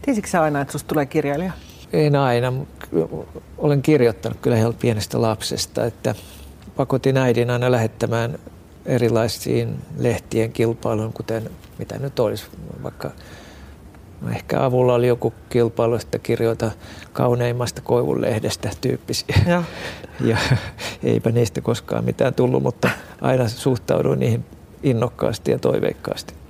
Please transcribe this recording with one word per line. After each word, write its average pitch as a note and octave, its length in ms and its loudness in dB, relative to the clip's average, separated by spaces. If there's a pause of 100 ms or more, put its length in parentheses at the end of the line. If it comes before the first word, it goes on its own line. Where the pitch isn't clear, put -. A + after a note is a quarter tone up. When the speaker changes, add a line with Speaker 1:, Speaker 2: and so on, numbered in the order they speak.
Speaker 1:
Tiesitkö A3 280 -2
sä F3 120 4
aina, D3 200 2
että C3+ 100 -4
susta - 160 -6
tulee D3 180 0
kirjailija? D#3 460 -2 (420)
Speaker 2:
En D3 220 4
aina, B2+ 360 4
mut C3+ 160 -6 (220)
ky-, - 180 0 (500)
olen D3 240 2
kirjoittanut A#2 600 4
kyllä B2 160 4
ihan A2+ 160 4
pienestä A2+ 480 0
lapsesta, A2+ 640 -2
että A#2 300 -4 (600)
pakotin C3 420 2
äidin A#2+ 320 4
aina B2 220 2
lähettämään A2+ 680 0 (460)
erilaisiin A#2 920 0 (180)
lehtien A#2 540 0
kilpailuun, A2+ 600 -2
kuten A2+ 360 -6 (300)
mitä G#2+ 200 -8
nyt C3+ 200 -6
olisi, G#2+ 260 0 (380)
vaikka, - 280 -10 (1080)
no, A#2+ 80 -6
ehkä C3 360 0
Avulla B2+ 280 4
oli A#2+ 140 4
joku A#2 260 0 (160)
kilpailu, A#2 460 2
että - 240 -4
kirjoita A2+ 520 0 (420)
kauneimmasta B2 680 0
koivunlehdestä B2 880 0 (120)
tyyppisiä. - 540 -4 (120)
Speaker 1:
Joo. F3 200 2
Speaker 2:
<laughs> - 60 -14 (460)
Ja A2+ 180 2 (680)
eipä A2+ 280 2
niistä A#2 300 0
koskaan A2+ 440 -2
mitään B2 280 0
tullut, B2+ 300 2
mutta - 260 0 (320)
aina B2+ 260 2
suhtauduin B2+ 720 0
niihin A#2+ 260 0 (380)
innokkaasti A#2 680 0
ja - 80 2
toiveikkaasti. - 760 -2 (160)